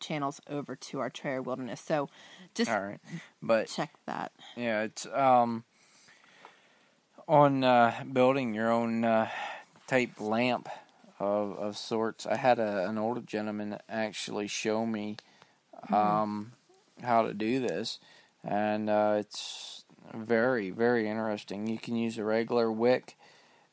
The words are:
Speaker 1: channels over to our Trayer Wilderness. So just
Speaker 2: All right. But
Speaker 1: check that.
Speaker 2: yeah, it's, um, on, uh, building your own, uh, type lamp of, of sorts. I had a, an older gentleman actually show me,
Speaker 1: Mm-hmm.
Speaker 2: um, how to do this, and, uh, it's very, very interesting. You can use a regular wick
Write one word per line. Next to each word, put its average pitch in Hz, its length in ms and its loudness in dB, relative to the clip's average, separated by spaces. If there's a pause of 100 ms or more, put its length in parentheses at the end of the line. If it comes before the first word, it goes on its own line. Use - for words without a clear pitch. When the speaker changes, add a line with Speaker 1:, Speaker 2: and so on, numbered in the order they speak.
Speaker 1:
channels 147 480 -6
over 143 280 -8
to - 240 -10
our 123 100 -4
Trayer 131 340 -6
Wilderness. 123 380 -8
So 151 260 -2 (460)
just 226 160 -2
Speaker 2:
All 113 120 2
right. 101 180 -8 (420)
But 113 260 2
Speaker 1:
check 156 220 -6 (160)
that. - 260 -6 (240)
Speaker 2:
yeah, 117 280 -2
it's, - 220 -10
um, 120 580 4 (1600)
on, 143 360 6
uh, 120 380 6 (100)
building 127 420 4
your 113 160 2
own, 117 340 0
uh, 113 240 4 (580)
type 123 340 0
lamp 113 480 0 (500)
of, 101 400 -2
of 104 180 -6
sorts. 110 500 -4
I 107 100 0
had 123 220 4
a, 104 300 -2
an 110 100 -4
older 117 220 -4
gentleman 104 560 -6 (140)
actually 107 580 -6
show 110 380 -2
me, 107 300 -6 (760)
Speaker 1:
Mm-hmm. - 40 2
Speaker 2:
um, 104 580 0 (500)
how 117 200 4
to 113 120 -2
do 110 260 0
this, 107 380 -4 (440)
and, 107 460 -2
uh, 107 300 4
it's - 680 -10 (300)
very, 113 560 0
very 117 380 2
interesting. 107 580 -4
You 113 120 -4
can 120 180 -6
use 113 220 -2
a 107 60 -4
regular 113 480 2
wick 120 440 2 (560)